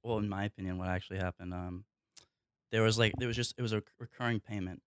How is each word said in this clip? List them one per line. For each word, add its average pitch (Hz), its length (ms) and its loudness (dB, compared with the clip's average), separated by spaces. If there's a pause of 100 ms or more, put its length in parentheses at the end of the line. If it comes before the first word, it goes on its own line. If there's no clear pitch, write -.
well, 113 160 0
in 104 100 0
my 98 160 -2
opinion, 95 320 -4
what 92 120 -2
actually 92 300 -2
happened, 90 360 -4
um, 90 320 -8 (840)
there 110 100 6
was, 110 160 6
like, 110 200 6
there 123 100 0
was 117 80 -2
just, 120 220 -2
it 123 40 -2
was 110 100 0
a 107 100 2 (160)
recurring 117 420 -2
payment, 92 460 -6